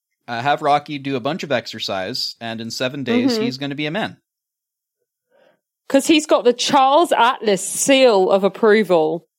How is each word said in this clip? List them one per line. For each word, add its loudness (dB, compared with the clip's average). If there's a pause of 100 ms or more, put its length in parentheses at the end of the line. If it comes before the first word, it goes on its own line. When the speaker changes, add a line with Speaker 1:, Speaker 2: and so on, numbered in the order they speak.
(280)
Speaker 1:
Uh, -6
have 0
Rocky 0
do -6
a -6
bunch -6
of -10
exercise, -6
and -10
in -12
seven -6
days, 0
Speaker 2:
Mm-hmm. -4
Speaker 1:
he's -6
gonna -8
be -6
a -6
man. -8 (1700)
Speaker 2:
'Cause 2
he's 2
got 2
the 6
Charles 2
Atlas 0
seal 4
of 2
approval. 2 (120)